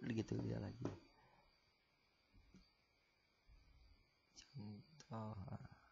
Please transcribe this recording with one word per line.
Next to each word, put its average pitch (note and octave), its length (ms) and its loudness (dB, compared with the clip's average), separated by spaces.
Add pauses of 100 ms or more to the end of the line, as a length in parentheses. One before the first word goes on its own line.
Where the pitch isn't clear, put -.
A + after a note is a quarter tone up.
gitu A2+ 320 6
dia A2 240 4
lagi. G#2+ 240 0 (3750)
Contoh, A2 840 -4 (540)